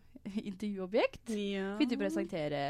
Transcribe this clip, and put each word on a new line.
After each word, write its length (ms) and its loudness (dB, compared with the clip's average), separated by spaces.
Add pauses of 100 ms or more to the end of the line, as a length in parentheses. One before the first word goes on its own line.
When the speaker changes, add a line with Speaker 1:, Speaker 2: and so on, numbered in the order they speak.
(260)
Speaker 1:
<laughs> 240 -4
intervjuobjekt. 800 0
Speaker 2:
Ja. 480 -2
Speaker 1:
Vil 100 4
du 100 2
presentere, 720 0